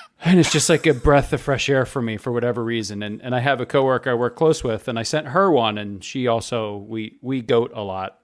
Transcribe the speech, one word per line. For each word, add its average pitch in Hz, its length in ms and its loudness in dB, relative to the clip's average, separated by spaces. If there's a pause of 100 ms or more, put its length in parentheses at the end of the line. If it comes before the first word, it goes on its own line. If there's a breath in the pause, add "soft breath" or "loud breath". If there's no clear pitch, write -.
(260 loud breath)
and 180 140 6
it's 160 120 4
just 147 180 0
like 156 160 2
a 156 80 6
breath 139 380 2
of 139 100 0
fresh 135 280 -2
air 135 160 2
for 131 160 -6
me 110 160 -4
for 127 160 -6
whatever 120 300 -2
reason. 107 400 -4
And, 104 180 -8
and 127 120 -6
I 127 60 0
have 127 220 0
a 123 40 -6
coworker 131 460 0
I 123 40 2
work 120 200 0
close 156 280 2
with, 113 260 -4
and 117 100 -4
I 113 40 -2
sent 147 240 -4
her 185 220 2
one, 113 280 2
and 101 260 -10
she 127 240 -4
also, 113 500 -2
we, 110 440 -10
we 131 200 -4
goat 117 320 2
a 113 100 -8
lot, 95 400 -8